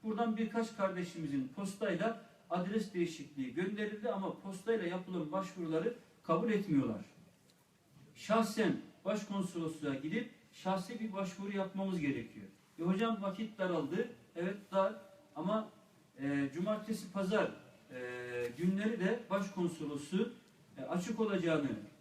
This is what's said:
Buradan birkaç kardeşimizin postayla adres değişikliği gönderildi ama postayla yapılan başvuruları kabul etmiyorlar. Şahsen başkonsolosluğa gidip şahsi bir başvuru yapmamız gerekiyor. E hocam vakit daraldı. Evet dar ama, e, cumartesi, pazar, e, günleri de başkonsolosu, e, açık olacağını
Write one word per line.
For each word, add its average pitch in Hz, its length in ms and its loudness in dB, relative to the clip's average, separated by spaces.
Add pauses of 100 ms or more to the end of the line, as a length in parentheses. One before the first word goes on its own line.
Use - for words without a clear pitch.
Buradan 220 340 0
birkaç 226 400 0
kardeşimizin 165 800 0
postayla 196 680 -2 (240)
adres 185 440 0
değişikliği 143 600 -2
gönderildi 208 560 0
ama 190 300 -2
postayla 190 460 0
yapılan 180 460 -2
başvuruları 180 640 0 (280)
kabul 214 300 4
etmiyorlar. 131 520 2 (1080)
Şahsen 214 600 2 (280)
başkonsolosluğa 175 880 -2
gidip 156 360 -2 (220)
şahsi 190 480 -2
bir 220 120 -2
başvuru 196 440 -4
yapmamız 190 440 0
gerekiyor. 117 460 -2 (320)
E 160 40 -4
hocam 196 400 2
vakit 196 360 -4
daraldı. 180 500 0 (280)
Evet 185 200 0 (160)
dar 196 220 4 (420)
ama, 214 320 0 (520)
e, 139 340 2
cumartesi, 214 580 -2
pazar, 196 380 4 (420)
e, 123 560 -4 (100)
günleri 196 420 4
de 220 200 4 (100)
başkonsolosu, 180 1040 0 (460)
e, - 40 -8
açık 220 380 -2
olacağını 165 500 4 (300)